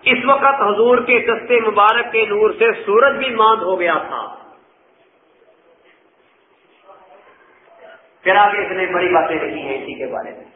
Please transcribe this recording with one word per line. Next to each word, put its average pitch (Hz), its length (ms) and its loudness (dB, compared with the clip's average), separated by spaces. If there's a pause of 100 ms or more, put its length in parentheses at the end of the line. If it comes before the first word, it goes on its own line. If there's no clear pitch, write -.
اس 247 240 2
وقت 277 340 2
حضور 220 380 2
کے 247 200 0
دست 226 500 0
مبارک 220 440 2
کے 220 140 0
نور 208 240 2
سے 220 220 0 (140)
سورج 247 300 2
بھی 262 180 -6
ماند 220 280 2
ہو 180 180 -2
گیا 170 140 0 (140)
تھا۔ 110 260 -10 (4000)
پھر 190 140 2
آگے 202 300 2
اس 185 60 -8
نے 185 140 -4
بڑی 180 220 -2
باتیں 160 280 0
لکھی 143 260 -8
ہیں 135 200 -8
اسی 135 120 -12
کے 131 120 -10
بارے 110 300 -10
میں - 80 -20 (120)